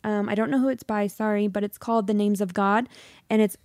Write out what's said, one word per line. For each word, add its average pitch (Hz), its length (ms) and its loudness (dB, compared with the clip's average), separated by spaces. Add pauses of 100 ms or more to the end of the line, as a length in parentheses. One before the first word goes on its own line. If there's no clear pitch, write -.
Um, 208 240 -2
I 208 60 -2
don't 220 160 0
know 277 80 2
who 262 100 2
it's 262 140 -2
by, 208 240 -2
sorry, 208 420 0
but 202 160 -2
it's - 140 -8
called 226 300 -2
The 220 60 0
Names 208 280 2
of 180 100 -4
God, 208 360 0 (420)
and 220 100 4
it's 214 240 2